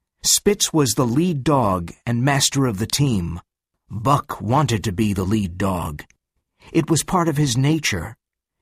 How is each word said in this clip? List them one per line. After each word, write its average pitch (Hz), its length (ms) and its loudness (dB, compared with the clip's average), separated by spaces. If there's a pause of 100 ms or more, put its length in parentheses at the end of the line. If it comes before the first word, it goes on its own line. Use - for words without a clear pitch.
(220)
Spitz - 520 0
was 139 220 2
the 131 120 2
lead 143 380 0
dog 101 480 0 (120)
and 120 200 0
master 139 400 2
of 113 120 -2
the 104 240 -2
team. 87 380 0 (500)
Buck 135 520 0
wanted 113 420 2
to 110 80 -2
be 104 220 0
the 95 100 0
lead 95 340 -2
dog. 85 460 -4 (720)
It 151 160 2
was 151 140 2
part 170 260 0
of 147 80 -2
his 143 180 0
nature. 131 600 0 (440)